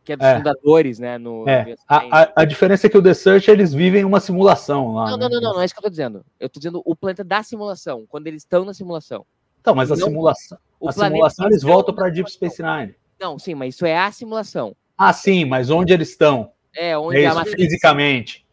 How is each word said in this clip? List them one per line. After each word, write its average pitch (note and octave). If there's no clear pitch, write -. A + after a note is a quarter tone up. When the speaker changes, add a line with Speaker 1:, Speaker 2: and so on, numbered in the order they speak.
Speaker 1:
que D3+
é C#3+
dos C3+
Speaker 2:
É. C3
Speaker 1:
fundadores, D3
né, A#2+
no A#2
Speaker 2:
É. B2+
Speaker 1:
D A#2
S -
nine. B2
Speaker 2:
A, D#3
a, D#3+
a D#3+
diferença F#3+
é -
que G#3+
o F#3
The F3+
Search, F#3+
eles G3
vivem F3+
uma G3
simulação F3
lá, A2+
Speaker 1:
Não, -
Speaker 2:
né? B3
Speaker 1:
não, B3
não, A#3+
não, A3+
não F3+
é F#3
isso F3+
que -
eu F#3+
tô G#3
dizendo. B2+
Eu B2+
tô C#3+
dizendo E3+
o -
planeta F#3+
da F#3+
simulação, F3
quando D3+
eles D#3
estão F3+
na G3
simulação. E3
Speaker 2:
Então, -
mas C3
a D3
Speaker 1:
Não, F3+
Speaker 2:
simulação, D#3+
Speaker 1:
o D#3+
Speaker 2:
a -
Speaker 1:
planeta G3
Speaker 2:
simulação D#3+
eles G#3+
Speaker 1:
eles C#3
estão D#3
Speaker 2:
voltam F#3+
Speaker 1:
na -
Speaker 2:
pra F#3
Deep F3
Speaker 1:
simulação. F3+
Speaker 2:
Space E3+
Nine. D3+
Speaker 1:
Não, F3+
sim, F3
mas C3
isso F3+
é D#3+
a G3
simulação. G#3
Speaker 2:
Ah, F#3+
sim, F#3
mas C3
onde E3+
eles D#3+
estão? C#3
Speaker 1:
É, E3
onde C#3+
Speaker 2:
É D3+
Speaker 1:
a E3
Speaker 2:
isso, D#3+
Speaker 1:
matriz. E3
Speaker 2:
fisicamente. D3